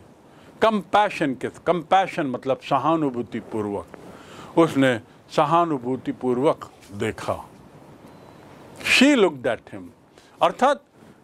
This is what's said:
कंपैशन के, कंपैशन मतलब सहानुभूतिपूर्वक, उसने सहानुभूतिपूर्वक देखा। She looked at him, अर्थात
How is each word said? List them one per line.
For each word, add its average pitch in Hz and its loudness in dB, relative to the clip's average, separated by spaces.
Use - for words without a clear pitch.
कंपैशन 202 0
के, 117 -8
कंपैशन 175 -2
मतलब 127 -4
सहानुभूतिपूर्वक, 120 -4
उसने 135 4
सहानुभूतिपूर्वक 139 0
देखा। 101 -6
She 285 6
looked 165 2
at 117 -4
him, 101 -14
अर्थात 240 2